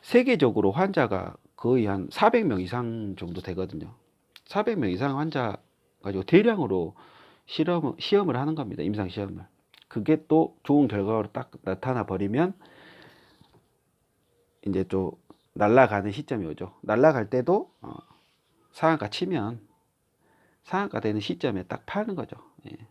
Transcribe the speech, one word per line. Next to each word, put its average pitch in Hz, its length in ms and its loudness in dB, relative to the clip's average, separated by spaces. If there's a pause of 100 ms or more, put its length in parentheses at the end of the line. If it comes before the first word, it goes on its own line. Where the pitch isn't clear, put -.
세계적으로 151 680 4
환자가 113 640 0 (200)
거의 120 300 2
한 98 260 -2
사백 233 340 2
명 107 160 0
이상 113 560 -6
정도 87 240 -10
되거든요. 90 520 -8 (520)
사백 214 320 -2
명 117 140 0
이상 135 260 -2
환자 139 400 -4 (460)
가지고 98 200 -4
대량으로 147 720 4 (520)
실험, 160 500 -2
시험을 190 400 2
하는 147 180 -2
겁니다. 104 280 -6
임상 101 260 -2
시험을. 95 360 -8 (420)
그게 156 400 0
또 160 360 4
좋은 143 240 6
결과로 101 440 0
딱 - 180 -8 (140)
나타나 113 420 -2
버리면 104 480 0 (2250)
이제 95 160 0
또 92 340 -4 (360)
날아가는 104 580 4
시점이 110 340 -6
오죠. 80 360 -12
날아갈 120 480 2
때도, 170 420 -2 (100)
어, - 120 -14 (800)
상한가 156 380 0
치면 117 500 -4 (1040)
상한가 190 360 -4
되는 107 220 -2
시점에 104 420 -4
딱 - 220 -10
파는 208 300 -4
거죠. - 200 -10 (340)
예. - 80 -16 (140)